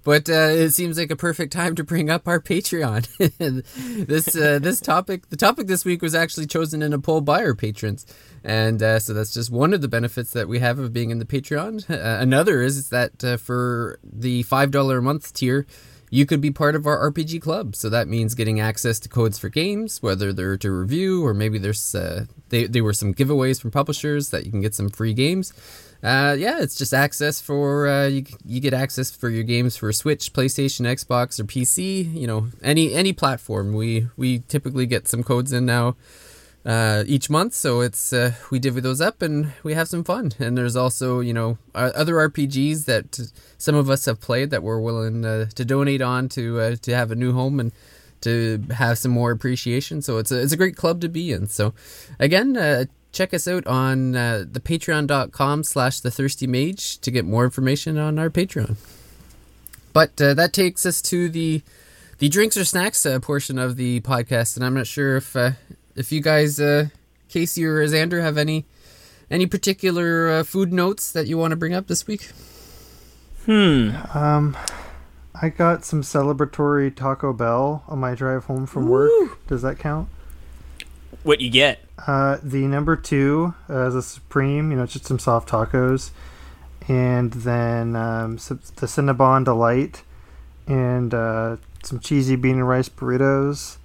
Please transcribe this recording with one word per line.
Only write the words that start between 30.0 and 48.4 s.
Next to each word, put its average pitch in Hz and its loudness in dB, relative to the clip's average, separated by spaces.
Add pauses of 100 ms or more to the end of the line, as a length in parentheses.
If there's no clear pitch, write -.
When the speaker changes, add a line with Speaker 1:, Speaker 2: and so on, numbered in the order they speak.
Speaker 1:
PlayStation, 135 0
Xbox, 123 -2
or 110 -4
P 123 -2
C, 190 0
you 160 -4
know, 110 -2 (120)
any, 151 2
any 185 2
platform. 107 -2
We, 113 0
we 127 0
typically 131 -2
get 120 0
some 120 -2
codes 127 0
in 123 2
now, 120 2 (680)
uh, 110 2
each 139 2
month, 180 2
so 123 0
it's, - -2
uh, 123 2 (180)
we 135 0
divvy 127 0
those 131 -2
up 185 0
and 151 -2 (100)
we 151 -4
have 165 0
some 170 -4
fun. 180 -2
And 123 0
there's 123 0
also, 127 0
you 120 -2
know, 113 -2 (160)
uh, 123 0
other 160 0
R 156 4
P 143 -2
Gs 147 -2
that 120 -2 (380)
some 147 0
of 139 4
us 135 2
have 113 -2
played 131 0
that 98 -2
we're 110 -2
willing, 113 -2
uh, 110 0
to 127 -4
donate 139 2
on 127 0
to, 117 -2
uh, 117 0
to 120 -2
have 117 2
a 113 -2
new 123 0
home 135 0
and 117 -2 (500)
to 117 0